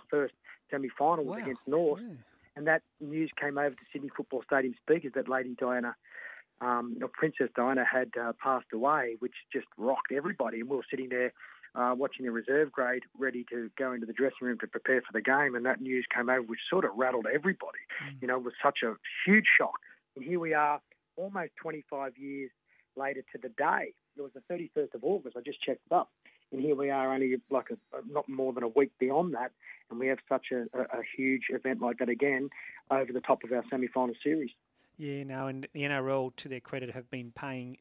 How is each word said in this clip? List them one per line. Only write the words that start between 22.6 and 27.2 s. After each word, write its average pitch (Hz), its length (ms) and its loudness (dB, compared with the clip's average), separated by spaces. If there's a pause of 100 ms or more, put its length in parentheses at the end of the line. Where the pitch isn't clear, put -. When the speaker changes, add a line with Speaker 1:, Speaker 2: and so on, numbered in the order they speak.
Speaker 1:
later 135 280 -4 (100)
to 143 60 -10
the 127 100 -8
day. 147 440 0 (220)
It 143 60 -10
was 139 120 -10
the 131 140 -16
thirty-first 151 480 -2
of 117 80 -8
August. 147 320 0
I 120 60 -8
just 139 200 -10
checked 131 200 -2 (100)
it - 20 4
up. - 180 2 (400)
And 135 100 -4
here 147 140 2
we 139 160 0
are 131 200 2
only, 131 240 2 (140)